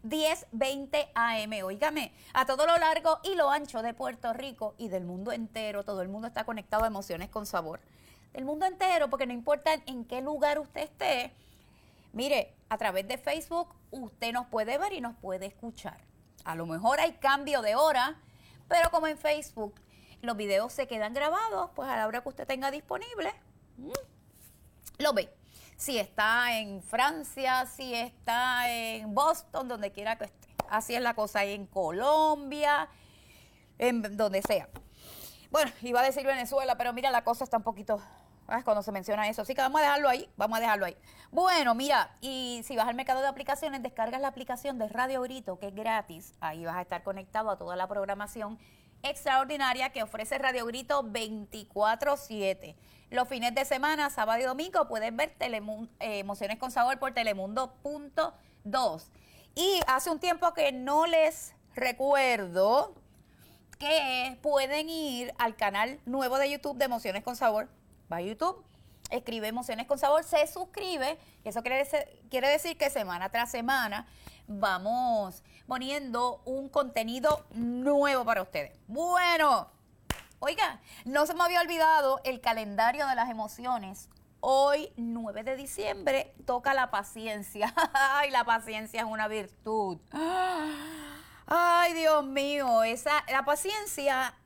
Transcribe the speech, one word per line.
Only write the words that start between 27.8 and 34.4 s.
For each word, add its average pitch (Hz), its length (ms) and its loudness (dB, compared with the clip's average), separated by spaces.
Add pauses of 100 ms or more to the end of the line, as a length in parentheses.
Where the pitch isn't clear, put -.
está 240 800 0
en 220 420 -6
Boston, 285 540 0
donde 208 240 -6
quiera 220 260 -4
que 214 80 -8
esté. - 220 -20 (220)
Así 220 260 0
es 240 60 0
la 240 140 0
cosa, 214 280 0
en 202 240 -4
Colombia, 294 1200 2 (880)
en 226 400 0
donde 202 240 2